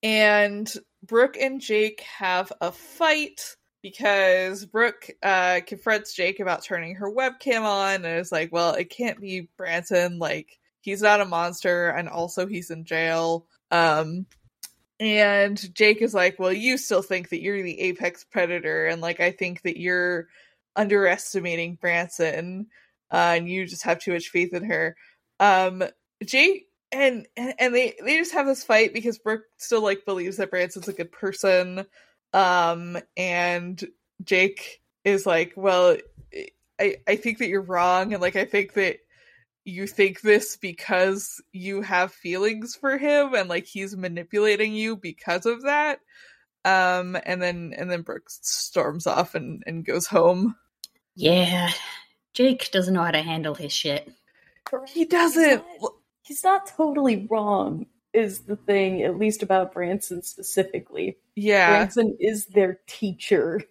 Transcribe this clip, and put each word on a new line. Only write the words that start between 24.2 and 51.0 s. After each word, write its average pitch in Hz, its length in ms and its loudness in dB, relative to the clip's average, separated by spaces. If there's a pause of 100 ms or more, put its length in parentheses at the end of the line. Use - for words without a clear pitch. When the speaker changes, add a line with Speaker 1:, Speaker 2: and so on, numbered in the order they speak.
Speaker 1:
faith 175 220 -2
in 175 120 -6
her." 165 320 -2 (440)
Um, 185 440 4 (400)
Jake, 330 440 2 (240)
and, 262 340 2 (100)
and, 247 220 -6
and 247 160 2
they, 247 200 2 (100)
they 294 140 2
just 330 160 -4
have 277 120 0
this 269 160 0
fight 220 300 4
because 226 260 -4
Brooke 214 260 -4 (120)
still, - 240 0
like, 196 240 -2
believes 185 320 -4
that 190 140 -4
Branson's 180 380 -4
a 196 40 -6
good 170 180 -8
person. 190 760 -2 (480)
Um, 175 640 2 (180)
and 175 680 -2 (400)
Jake 190 580 0 (240)
is 196 220 2
like, 170 300 0
"Well, 180 400 4 (800)
I, 196 180 2 (100)
I 202 100 2
think 233 220 -4
that 233 100 -2
you're 196 120 0
wrong, 185 520 0
and, 185 100 -4
like, 190 140 0
I - 80 0
think 202 300 -2
that 190 240 0 (680)
you 190 220 -10
think 196 340 0
this 208 360 4
because 190 840 -2 (100)
you 196 300 -6
have 185 300 0
feelings 214 600 -4
for 277 220 -2
him, 285 380 2
and, 190 140 0
like, 175 180 -4
he's 196 300 -10
manipulating 202 760 0
you 220 240 -4
because 175 480 -6
of 240 200 -2
that." 294 360 0 (640)
Um, 180 580 2
and 180 200 -4
then, 175 340 -4
and 180 140 -8
then 175 100 -4
Brooke - 300 -12
storms - 760 -4
off - 280 0
and, - 320 -8
and 165 180 -8
goes 170 220 -2
home. 185 500 4 (580)